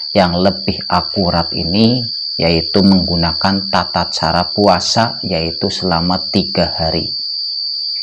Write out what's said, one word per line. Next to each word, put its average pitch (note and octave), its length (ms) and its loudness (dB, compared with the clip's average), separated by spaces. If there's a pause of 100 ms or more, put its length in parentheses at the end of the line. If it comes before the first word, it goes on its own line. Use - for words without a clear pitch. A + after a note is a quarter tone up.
(100)
yang F2+ 240 4
lebih - 560 0
akurat - 640 0
ini A2 480 2 (320)
yaitu E2 480 2
menggunakan F#2 880 2
tata F2 400 0
cara E2 400 0
puasa, G2+ 720 2
yaitu E2 480 -2
selama F2+ 640 0
tiga F2+ 400 0
hari. D#2+ 400 -2 (880)